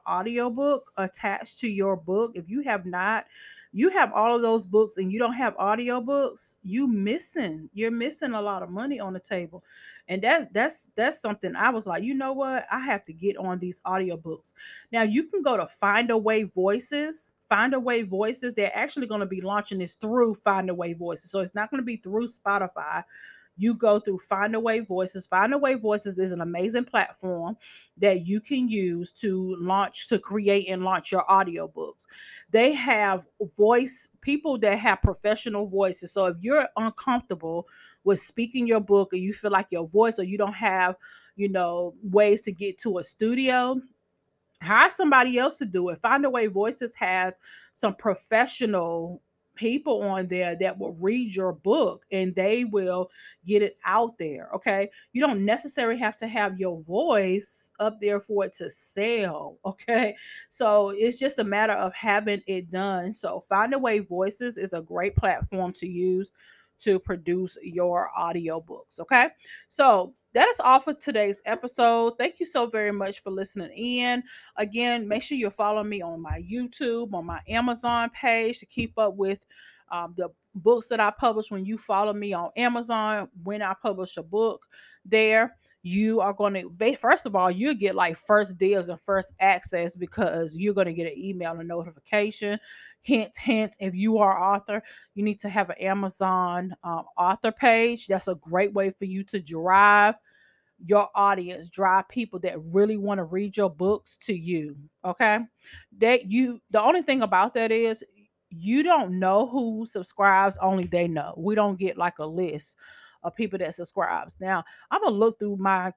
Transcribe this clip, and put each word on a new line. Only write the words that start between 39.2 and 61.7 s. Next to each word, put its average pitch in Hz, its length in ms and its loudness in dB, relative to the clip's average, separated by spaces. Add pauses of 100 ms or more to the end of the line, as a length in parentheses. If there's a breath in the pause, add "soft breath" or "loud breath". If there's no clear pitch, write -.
feel 208 180 -4
like 196 200 2
your 170 180 -4
voice 220 320 4
or - 20 -2
you 190 160 -4
don't 208 140 0
have, 190 420 2 (400 loud breath)
you 202 140 -2
know, 175 540 -2
ways 208 400 6
to 208 100 -6
get 190 260 -8
to 196 200 -2
a 170 40 -6
studio, 254 800 0 (800)
hire 226 260 6
somebody 262 480 4
else 254 200 2
to 285 80 -6
do 180 240 -2
it. 165 120 -8
Findaway 247 480 2
Voices 220 460 -4
has 185 460 -2 (340 loud breath)
some 202 220 -2
professional 190 1200 0 (340)
people 233 500 0
on 190 240 -2
there 180 260 -2
that 185 240 -2
will 170 220 -6
read 214 340 0
your 185 180 -2
book 214 600 0
and 185 240 0
they 214 280 2
will 185 460 -2 (340 loud breath)
get 202 160 2
it 208 240 -2
out 233 320 0
there, 156 380 -8
okay? 196 340 -2 (240 loud breath)
You 247 80 -4
don't 226 240 2
necessarily 240 540 -2
have 220 200 -4
to 226 100 -8
have 208 320 -2
your 175 220 -4
voice 196 1000 0
up 214 200 -2
there 202 200 0
for 202 240 -2
it 185 140 -6
to 165 120 -10
sell, 196 920 -4
<laughs> - 40 -12
okay? 214 500 -2 (340 loud breath)
So 208 420 4
it's 226 280 0
just 262 220 -2
a 214 40 0
matter 208 280 2